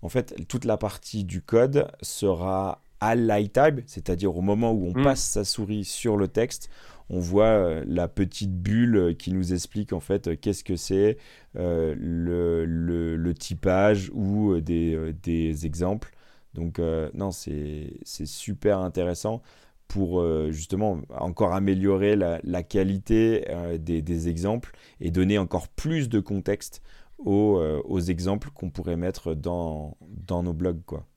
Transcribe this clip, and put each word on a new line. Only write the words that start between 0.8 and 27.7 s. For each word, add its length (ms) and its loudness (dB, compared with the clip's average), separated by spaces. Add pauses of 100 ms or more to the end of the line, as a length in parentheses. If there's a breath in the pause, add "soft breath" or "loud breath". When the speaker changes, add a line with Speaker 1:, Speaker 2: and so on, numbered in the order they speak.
Speaker 1:
du 180 -6
code 460 4 (120)
sera 840 -2 (200)
highlightable, 840 2
c'est-à-dire 500 -2
au 60 -2
moment 300 2
où 140 0
on 120 -4
Speaker 2:
Hmm. 60 4
Speaker 1:
passe 180 4
sa 220 -2
souris 400 -4
sur 320 0
le 120 2
texte, 420 -2 (380 loud breath)
on 100 -4
voit, 260 4
euh, 420 4
la 220 0
petite 460 -2
bulle, 420 4
euh, 180 4
qui 180 -6
nous 200 0
explique, 400 -4
en 80 -4
fait, 280 -2
euh, 80 -2
qu'est-ce 280 -2
que 120 -2
c'est, 400 2 (400 loud breath)
euh, 420 0
le, 680 0
le, 500 0
le 180 0
typage 800 2
ou, 400 0
euh, 80 2
des, 340 0
euh, 180 -4 (100)
des 440 -2
exemples. 460 -4 (420 soft breath)
Donc, 240 -6
euh, 360 -2
non, 160 -4
c'est, 640 -8 (100)
c'est 220 -10
super 520 -2
intéressant 640 -2 (460 soft breath)
pour, 320 0
euh, 320 2
justement 560 -2
encore 460 0
améliorer 640 4
la, 280 2
la 180 -2
qualité, 840 2
euh, 300 -4
des, 240 -2
des 260 -2
exemples 440 -2 (280 loud breath)
et 100 -2
donner 280 4
encore 300 -2
plus 400 -2
de 120 2
contexte 600 -4 (380 soft breath)
aux, 400 4
euh, 280 0